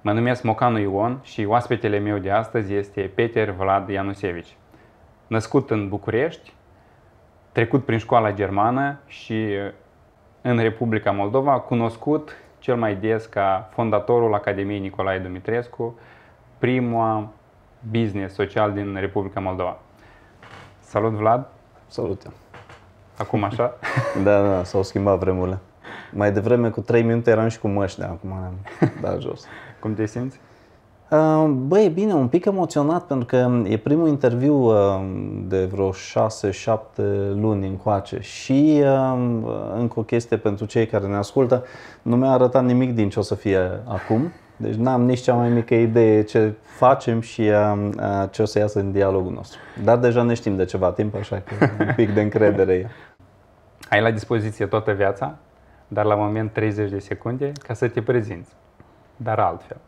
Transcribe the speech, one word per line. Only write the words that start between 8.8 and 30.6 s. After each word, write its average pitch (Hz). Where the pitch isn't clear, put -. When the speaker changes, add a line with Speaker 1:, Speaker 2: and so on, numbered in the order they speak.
Speaker 1:
și 110
în 120
Republica 110
Moldova, 120
cunoscut 123
cel 127
mai 110
des 110
ca 95
fondatorul 113
Academiei 101
Nicolae 95
Dumitrescu, 110
prima 113
business 101
social 107
din 101
Republica 95
Moldova. 92
Salut, 110
Vlad! 110
Speaker 2:
Salut! 98
Speaker 1:
Acum 107
așa? 117
Speaker 2:
<laughs> 113
Da, 101
da, 92
s-au 95
schimbat 98
vremurile. 92
Mai 104
devreme, 113
cu 107
trei 117
minute, 117
eram 110
și 113
cu 110
măști, 101
dar 92
acum 92
am 92
dat 92
jos. -
Speaker 1:
<laughs> -
Cum 110
te 107
simți? 123